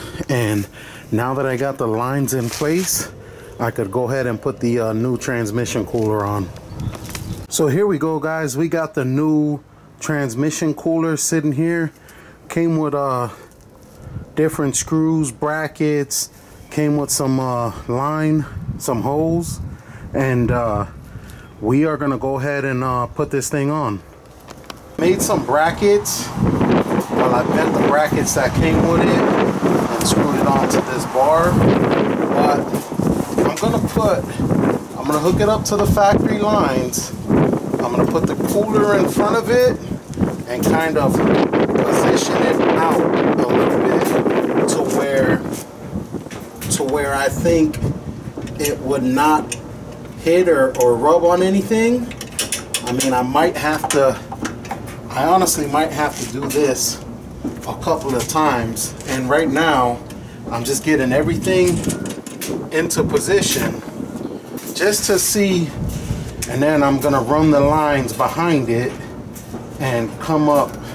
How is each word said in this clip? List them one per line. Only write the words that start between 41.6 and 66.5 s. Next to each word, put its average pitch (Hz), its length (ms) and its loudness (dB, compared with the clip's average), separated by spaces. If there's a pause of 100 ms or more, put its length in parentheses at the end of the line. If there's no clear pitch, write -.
it 165 240 2 (160)
out 160 220 2
a - 480 2
little - 300 2 (100)
bit - 840 2
to - 280 0
where, 139 440 2 (1300)
to - 120 -2
where 139 300 0
I 139 160 0
think 156 480 2 (800)
it 147 200 -2
would 135 240 -2
not 143 520 2 (640)
hit 175 280 4
or, 135 340 4
or 123 140 6
rub 156 280 4
on 175 180 4
anything. 226 720 2 (720)
I - 60 -2
mean, 131 220 0
I 123 100 2
might 147 340 2
have 151 320 -2
to, 135 300 2 (880)
I 135 160 -2
honestly 170 400 2
might 147 260 0
have 143 280 -2
to 117 120 -8
do 135 160 -6
this 135 520 0 (680)
a 113 140 -6
couple 135 340 -2
of 117 120 -2
times. 123 640 -2 (140)
And 131 220 -4
right 156 200 2
now, 135 480 2 (540)
I'm 117 120 -4
just 131 200 -2
getting 143 280 2
everything 170 580 2 (1000)
into 160 320 0
position - 800 0 (920)
just 208 300 0
to 196 120 2
see. 180 520 2 (800)
And 123 120 0